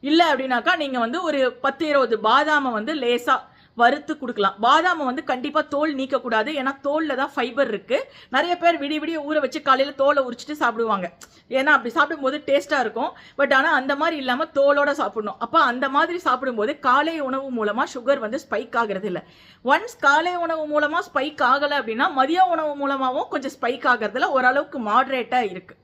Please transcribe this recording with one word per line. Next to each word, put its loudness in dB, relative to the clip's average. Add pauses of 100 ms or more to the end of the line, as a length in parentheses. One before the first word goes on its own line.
இல்ல 2
அப்படின்னாக்கா 0
நீங்க -4
வந்து -2
ஒரு 0
பத்து -4
இருபது 2
பாதாமை 2
வந்து -4
லேசா 0 (360)
வறுத்து 2
கொடுக்கலாம். -2
பாதாமை 4
வந்து -4
கண்டிப்பா -2
தோல் -2
நீக்க -2
கூடாது, -2
ஏன்னா -4
தோல்ல -2
தான் -2
ஃபைபர் 0
இருக்கு. -4 (200)
நிறைய 0
பேர் 2
விடிய -4
விடிய -6 (100)
ஊற 2
வச்சு -4
காலையில 2
தோலை 4
உரிச்சிட்டு -6
சாப்பிடுவாங்க, -2 (360)
ஏன்னா 0
அப்படி 2
சாப்பிடும்போது 0
டேஸ்டா 0
இருக்கும். -4 (260)
But 2
ஆனா 4
அந்த 0
மாதிரி 0
இல்லாம -2
தோலோட 4
சாப்பிடணும். -4
அப்ப 2
அந்த 0
மாதிரி 0
சாப்பிடும்போது -2
காலை 0
உணவு -4
மூலமா 0 (100)
சுகர் 0
வந்து -6 (100)
ஸ்பைக் -4
ஆகுறது -2
இல்ல. -6 (400)
ஒன்ஸ் 0
காலை 2
உணவு -2
மூலமா 0 (160)
ஸ்பைக் -2
ஆகல 2
அப்படின்னா, -2
மதிய 2
உணவு -2
மூலமாவும் -2
கொஞ்சம் -6
ஸ்பைக் -4
ஆகுறதுல 0
ஓரளவுக்கு 0
மாடரேட்டா 0
இருக்கு. -14